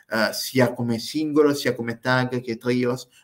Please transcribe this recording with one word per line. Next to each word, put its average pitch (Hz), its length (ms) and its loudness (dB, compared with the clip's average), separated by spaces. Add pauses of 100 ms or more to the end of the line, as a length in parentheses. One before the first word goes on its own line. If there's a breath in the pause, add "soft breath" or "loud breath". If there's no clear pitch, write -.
(100)
eh, 110 220 0
sia - 420 2
come 117 260 -4
singolo, 151 540 2
sia 131 200 -2
come 117 240 -6
tag 127 420 0
che 117 160 -6
trios, 123 520 -2 (160 soft breath)